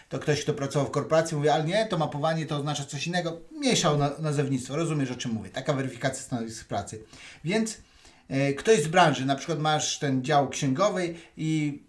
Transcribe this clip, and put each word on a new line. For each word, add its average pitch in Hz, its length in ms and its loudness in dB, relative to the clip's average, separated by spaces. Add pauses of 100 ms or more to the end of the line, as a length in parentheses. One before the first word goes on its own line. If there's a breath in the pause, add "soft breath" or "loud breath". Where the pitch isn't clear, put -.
to 135 100 -6
ktoś, 147 240 0
kto 147 120 0
pracował 139 340 0
w - 20 -8
korporacji, 160 460 2
mówi, 147 120 2
„Ale 151 160 4
nie, 208 220 2
to 180 120 -2
mapowanie 151 480 0
to 151 100 -2
oznacza 143 280 -2
coś 143 220 -6
innego”, 170 340 -2 (200)
mieszał 175 380 4
na-, 143 200 2
nazewnictwo, 139 580 0
rozumiesz, 151 340 0
o 123 60 -6
czym 123 160 -4
mówię, 95 180 -6
taka 131 220 -4
weryfikacja 131 500 -4
stanowisk 113 460 -6
pracy. 101 320 -6 (440 loud breath)
Więc, 220 340 0 (520 soft breath)
y, 139 240 2
ktoś 220 280 4
z 160 60 -2
branży, 156 380 4
na 135 100 2
przykład 156 220 -4
masz 151 400 0
ten 131 260 0
dział 143 240 4
księgowy 170 680 0 (220 loud breath)
i 151 520 -2